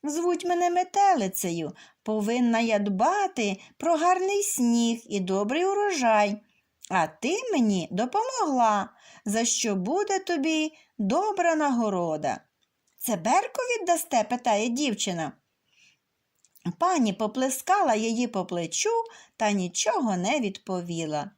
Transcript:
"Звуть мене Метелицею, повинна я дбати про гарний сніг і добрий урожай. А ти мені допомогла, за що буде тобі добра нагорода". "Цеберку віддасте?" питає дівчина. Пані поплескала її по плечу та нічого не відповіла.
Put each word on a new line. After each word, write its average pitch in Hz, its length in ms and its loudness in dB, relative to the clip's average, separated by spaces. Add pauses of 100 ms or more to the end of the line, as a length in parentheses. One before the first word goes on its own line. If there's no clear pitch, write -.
"Звуть 339 420 -2
мене 349 240 2
Метелицею, 254 1000 0 (320)
повинна 226 560 0
я 226 200 2
дбати 220 760 0 (200)
про 330 180 2
гарний 370 480 2
сніг 233 680 2
і 202 100 -2
добрий 208 460 0
урожай. 247 760 2 (480)
А 175 180 2
ти 285 300 -4 (140)
мені 214 400 2
допомогла, 254 1000 0 (360)
за 220 200 0
що 220 300 0
буде 370 440 0
тобі 311 520 0 (260)
добра 339 580 2
нагорода". 190 840 0 (600)
"Цеберку 247 600 0
віддасте?" 349 640 0
питає 233 460 0
дівчина. 202 640 -2 (1500)
Пані 311 340 2
поплескала 262 840 0
її 226 320 0
по 196 180 -4
плечу 170 440 -4 (480)
та 214 140 0
нічого 202 680 -2
не 214 220 0
відповіла. 175 1000 -4